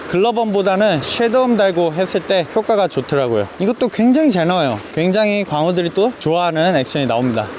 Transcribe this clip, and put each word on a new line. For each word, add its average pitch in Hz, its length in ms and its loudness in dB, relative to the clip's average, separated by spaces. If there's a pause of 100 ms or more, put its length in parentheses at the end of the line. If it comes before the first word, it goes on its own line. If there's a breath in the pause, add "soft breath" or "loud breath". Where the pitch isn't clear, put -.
(100)
글러번보다는 202 920 2
섀도움 240 540 0
달고 175 380 2
했을 185 260 -2
때 180 240 0 (100)
효과가 208 340 2
좋더라고요. 127 580 0 (140)
이것도 233 280 0
굉장히 254 440 2
잘 170 160 0
나와요. 147 300 0 (140)
굉장히 202 520 0
광어들이 170 460 -2
또 208 280 0
좋아하는 170 580 0
액션이 135 300 -2
나옵니다. 113 400 0 (120)